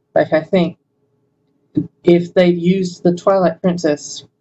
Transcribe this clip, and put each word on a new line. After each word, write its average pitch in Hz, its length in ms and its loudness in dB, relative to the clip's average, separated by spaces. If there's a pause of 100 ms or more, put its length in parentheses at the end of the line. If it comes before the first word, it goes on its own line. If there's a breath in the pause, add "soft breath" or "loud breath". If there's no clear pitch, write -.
(140)
like, 151 180 0
I 156 100 0
think 180 360 -2 (1300)
if 175 280 2
they'd 180 240 2
used 180 460 -2
the 175 120 2
Twilight 185 460 0
Princess 170 640 -4 (160)